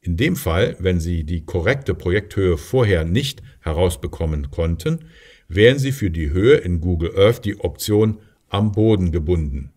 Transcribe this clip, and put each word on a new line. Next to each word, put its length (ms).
In 160
dem 200
Fall, 420
wenn 220
Sie 240
die 200
korrekte 500
Projekthöhe 600
vorher 480
nicht 380
herausbekommen 920
konnten, 540
wählen 300
Sie 140
für 180
die 200
Höhe 260
in 240
Google 380
Earth 260
die 160
Option 600
Am 240
Boden 400
gebunden. 640